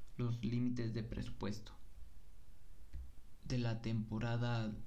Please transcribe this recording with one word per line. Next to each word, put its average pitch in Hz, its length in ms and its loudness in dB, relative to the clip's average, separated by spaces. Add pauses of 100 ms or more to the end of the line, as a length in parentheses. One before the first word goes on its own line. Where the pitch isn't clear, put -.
(160)
los 120 260 2
límites 120 520 4
de 117 80 0
presupuesto - 720 -2 (1700)
de 127 140 2
la 117 240 2
temporada 113 920 2 (120)